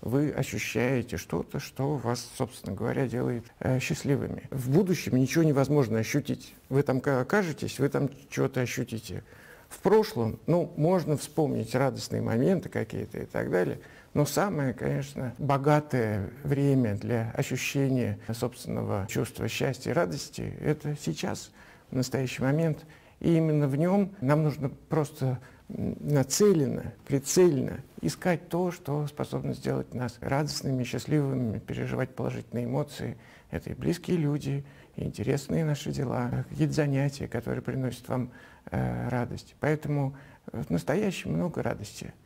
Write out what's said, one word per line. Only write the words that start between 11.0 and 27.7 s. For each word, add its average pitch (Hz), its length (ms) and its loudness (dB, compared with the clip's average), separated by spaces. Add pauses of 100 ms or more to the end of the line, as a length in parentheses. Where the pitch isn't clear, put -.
вспомнить 127 600 0
радостные 117 440 0
моменты 123 480 2
какие-то - 520 -4
и - 40 -6
так 120 260 -4
далее, 170 280 0 (360)
но 147 120 4
самое, 151 480 0
конечно, 135 640 -4
богатое 135 920 2 (140)
время 139 540 4
для 113 400 0
ощущения 131 840 0 (140)
собственного 110 760 -2
чувства - 380 -4
счастья 131 460 -2
и - 20 0
радости — 156 680 -2
это 147 400 -2
сейчас, - 520 -6 (400)
в - 20 -10
настоящий 127 480 -2
момент. 151 420 2 (360)
И 170 160 4
именно 151 320 4
в 135 80 0
нем 185 340 4 (100)
нам 147 220 4
нужно 139 280 0 (180)
просто, 139 500 0 (300)
м, - 320 -4
нацеленно, 147 920 4 (140)
прицельно 139 800 4 (160)